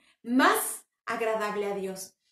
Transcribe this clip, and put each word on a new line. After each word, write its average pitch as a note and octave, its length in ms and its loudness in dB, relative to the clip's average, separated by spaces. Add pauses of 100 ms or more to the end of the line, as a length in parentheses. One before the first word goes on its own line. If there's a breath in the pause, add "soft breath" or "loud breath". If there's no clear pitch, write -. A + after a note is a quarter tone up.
(220 soft breath)
más D4 600 2 (220)
agradable A3 600 -2
a G3+ 80 -2
Dios. F#3+ 400 -8 (180)